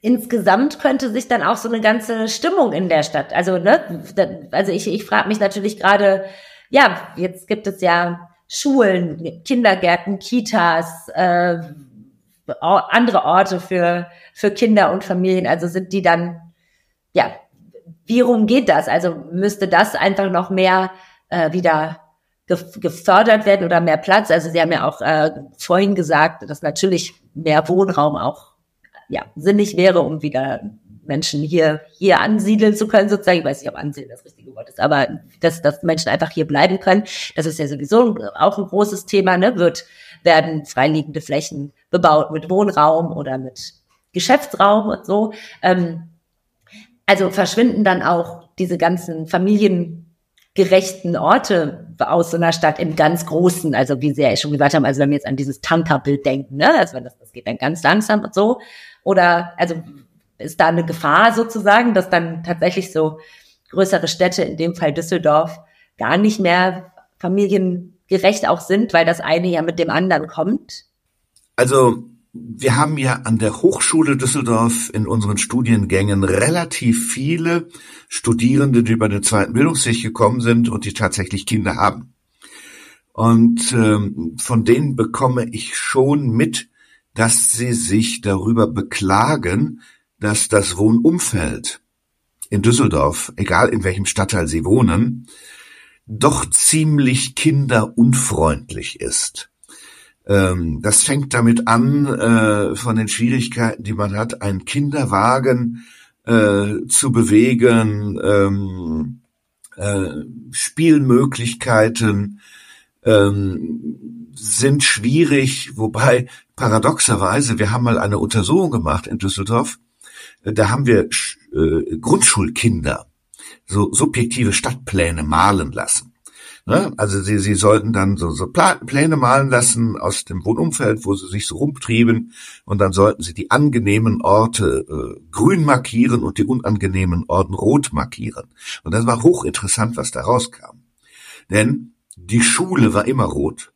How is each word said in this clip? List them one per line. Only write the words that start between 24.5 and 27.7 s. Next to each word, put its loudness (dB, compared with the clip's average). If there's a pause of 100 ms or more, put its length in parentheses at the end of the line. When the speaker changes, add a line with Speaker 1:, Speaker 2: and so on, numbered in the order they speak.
Speaker 1:
Sie 0
haben 2
ja -2
auch, -8
äh, 0 (280)
vorhin 2
gesagt, 0
dass -12
natürlich -2 (200)
mehr 0
Wohnraum 2